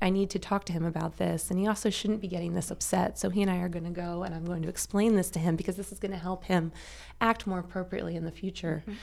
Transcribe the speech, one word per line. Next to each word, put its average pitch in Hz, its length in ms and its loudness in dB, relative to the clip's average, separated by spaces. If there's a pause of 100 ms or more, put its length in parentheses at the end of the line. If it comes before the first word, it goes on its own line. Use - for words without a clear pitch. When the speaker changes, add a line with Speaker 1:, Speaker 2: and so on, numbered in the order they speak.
Speaker 1:
I 185 80 6
need 196 200 4
to 190 80 -2
talk 196 280 0
to 170 80 -2
him 165 100 0
about 165 320 -2
this, 170 340 0
and 185 80 2
he 196 80 2
also 214 220 2
shouldn't 208 320 0
be 190 80 -6
getting 175 240 -2
this 175 180 -2
upset. - 480 0
So 190 120 0
he 196 100 2
and 196 100 4
I 180 100 2
are 180 100 0
gonna 170 200 -4
go, 175 320 -4
and 175 120 -4
I'm 165 100 -4
going 175 160 -2
to 156 80 -2
explain 214 480 4
this 208 140 4
to - 80 -4
him 165 180 4
because 175 220 -2
this 196 120 -8
is 196 80 -12
gonna 190 200 -4
help 185 260 -4
him 165 260 4 (480)
act 226 280 4
more 185 140 0
appropriately 180 540 -4
in 165 120 -2
the 160 40 -4
future. 165 520 -4
Speaker 2:
Mm-hmm. 208 100 -10 (100)